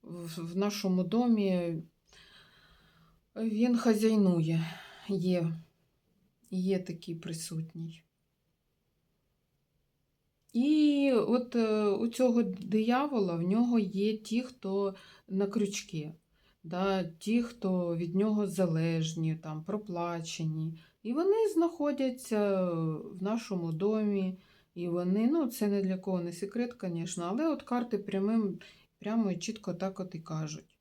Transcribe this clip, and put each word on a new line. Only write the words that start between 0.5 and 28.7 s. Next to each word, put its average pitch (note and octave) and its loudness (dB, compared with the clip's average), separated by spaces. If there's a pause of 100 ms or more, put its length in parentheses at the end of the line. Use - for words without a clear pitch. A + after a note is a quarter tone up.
в F3+ -4
нашому G3 0
домі, F#3 2 (1500)
він A3+ 2
хазяйнує, G3 4 (440)
є, F3+ 2 (1000)
є F#3 0
такий E3+ -10
присутній. E3 -10 (2500)
І C#4+ 4
от, A#3+ 2
е, G#3+ 2
у G3+ 2
цього A#3 2
диявола, A3 0
в E3 -2
нього A#3 2
є G3+ 0
ті, A3 -2
хто G3 -4 (320)
на F#3+ 0
крючки, G3 -2 (500)
да, F#3 0
ті, G#3+ 0
хто F3+ 0
від F3 -2
нього G#3 2
залежні, D#3+ 0
там, D#3 -10
проплачені. E3 -4 (240)
І A3+ -4
вони G4 2
знаходяться B3+ 0 (240)
в F3+ -8
нашому G3 -2
домі, G3 0 (380)
І F3 -6
вони, F3+ 2
ну, D4+ 2
це G#3 -2
не G3+ 2
для F#3 0
кого F#3 -2
не E3+ -6
секрет, A#3 -4
конечно, E3+ -6
але B3 0
от D4+ 0
карти A#3+ -2
прямим, G3+ 0 (400)